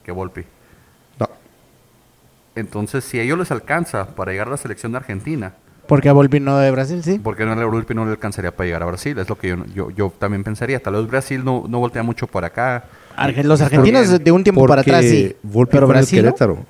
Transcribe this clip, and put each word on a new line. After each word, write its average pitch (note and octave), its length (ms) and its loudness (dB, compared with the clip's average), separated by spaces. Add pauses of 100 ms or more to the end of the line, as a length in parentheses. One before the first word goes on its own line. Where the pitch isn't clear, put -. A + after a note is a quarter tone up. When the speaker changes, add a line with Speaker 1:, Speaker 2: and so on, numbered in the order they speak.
Speaker 1:
que F2+ 100 -12
Volpi. F2+ 300 -10 (760)
Speaker 2:
No. C3 100 -4 (1300)
Speaker 1:
Entonces, G#2 480 -8
si - 140 -8
a A2+ 40 -4
ellos C#3 160 -2
les F3 120 -6
alcanza C3 560 -6
para F#2+ 260 -8
llegar G#2 160 -6
a C3 40 -8
la C#3+ 40 -8
selección A#2 360 -10
de B2 60 -8
Argentina, G#2+ 540 -8 (340)
Speaker 3:
Porque C#3+ 220 4
a C#3+ 40 6
Volpi C#3 280 4
no C#3 180 0
de C3+ 120 4
Brasil, C3+ 320 -2
sí. F3+ 160 -2
Speaker 1:
¿por G#2+ 180 -6
qué A2 100 -4
no A2+ 60 -2
a A2+ 120 -2
Volpi A2+ 300 -4
no A2 100 -2
le A2 80 -2
alcanzaría G2+ 420 -6
para F#2 120 -4
llegar E2+ 160 -4
a E2+ 40 -4
Brasil? G#2 320 -6
Es F#2 100 -6
lo G#2+ 100 -6
que F#2+ 100 -6
yo, F2+ 160 -6 (100)
yo, G2 160 -6
yo F#2+ 280 -4
también G2+ 260 -4
pensaría. A#2+ 380 -6
Tal G2 120 -6
vez A2 120 -2
Brasil C3 380 -6
no, B2+ 240 -2
no A#2+ 100 -4
voltea A#2+ 240 -4
mucho A#2 240 -6
para F2+ 220 -6
acá. B2 360 -4 (320)
Speaker 3:
Arge-, C#3 280 -2
los D3+ 160 4
Speaker 1:
Está D3+ 60 4
Speaker 3:
argentinos G3+ 420 4
Speaker 1:
bien. F3+ 160 4
Speaker 3:
de E3 80 6
un F#3 120 4
tiempo F3+ 220 6
para C3+ 160 6
Speaker 2:
Porque C#3 80 2
Speaker 3:
atrás, C3+ 200 6
sí. G2+ 320 2
Speaker 2:
Volpi A2 300 2
Speaker 3:
Pero C#3 140 6
Speaker 2:
fue B2+ 80 6
en C3 40 6
el C3+ 40 6
Speaker 3:
Brasil, B2+ 220 2
¿no? B2+ 100 4
Speaker 2:
Querétaro. G2+ 240 0 (120)